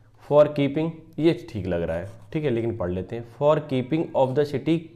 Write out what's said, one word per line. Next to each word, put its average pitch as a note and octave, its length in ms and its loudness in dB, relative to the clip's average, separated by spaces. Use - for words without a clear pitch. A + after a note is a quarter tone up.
For D3 240 8
keeping, C#3+ 420 0
ये D#3+ 140 4
ठीक F#2 160 -6
लग F2 160 0
रहा E2 140 -2
है, F2+ 120 -8
ठीक D#3 120 -4
है, C#3 60 0
लेकिन A#2 260 -2
पढ़ F2+ 140 -4
लेते F#2 260 -6
हैं। A#2 80 -10
"For D3 260 4
keeping C3+ 420 -2
of C3 180 2
the D3 120 2
city D3 320 0